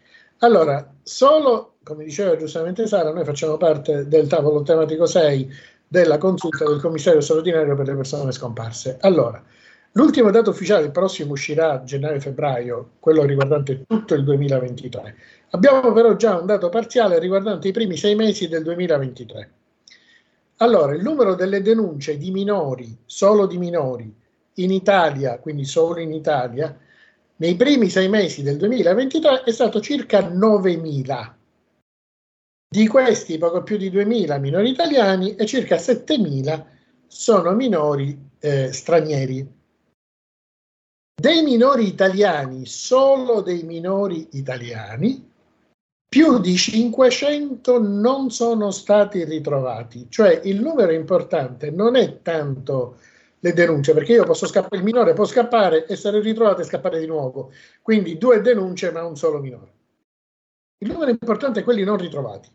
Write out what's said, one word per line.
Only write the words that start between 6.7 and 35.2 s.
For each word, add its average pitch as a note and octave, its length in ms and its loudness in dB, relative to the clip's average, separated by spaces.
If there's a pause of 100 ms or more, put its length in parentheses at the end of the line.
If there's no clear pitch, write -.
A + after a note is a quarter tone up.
commissario D#3+ 420 2
straordinario D#3+ 540 0
per C#3 120 -4
le C#3 80 -6
persone C#3 360 -6
scomparse. A2+ 720 -10
Allora, C#3 400 2 (520)
l'ultimo B3 360 4
dato G#3+ 200 4
ufficiale, E3+ 360 0
il C#3+ 60 -6
prossimo F3 400 -2
uscirà D3+ 400 -2
a C3 120 -6
gennaio-febbraio, C3+ 1160 -6
quello D#3 240 4
riguardante C#3 640 0
tutto A3 260 -2
il C#3+ 100 2
duemilaventitré. C3 920 -4 (360)
Abbiamo B3+ 420 4
però A3+ 220 6
già G#3 220 2
un E3+ 80 -6
dato F#3 240 0
parziale A3 480 0
riguardante F#3+ 520 -2
i - 20 -4
primi F#3+ 260 -2
sei G#3 160 2
mesi G#3 340 0
del D#3+ 140 -4
duemilaventitré. C#3+ 920 -4 (1040)
Allora, F#3 360 4
il D#3+ 80 -4
numero A#3+ 320 0
delle F#3+ 280 -2
denunce E3+ 560 -2
di E3 120 -8
minori, D#3+ 640 -4 (100)
solo G3+ 420 4
di F3 100 -4
minori, C3+ 560 -6 (420)
in F#3 160 -2
Italia, E3 680 0
quindi D3 260 -8
solo E3 340 0
in D#3+ 140 -8
Italia, C#3 640 -4 (600)
nei E3+ 180 0
primi A#3+ 340 4
sei F#3+ 180 2
mesi F#3+ 360 0
del C#3+ 140 -2
duemilaventitré B3+ 840 0
è A#3 80 -2
stato A3 300 0
circa G#3+ 460 0
novemila. E3 1080 -2 (1300)
Di A3 200 2
questi A3 500 0
poco E3+ 260 -2
più G#3 140 -4
di F#3+ 120 -4
duemila G3 480 -2
minori D#3+ 320 -2
italiani G#3+ 640 0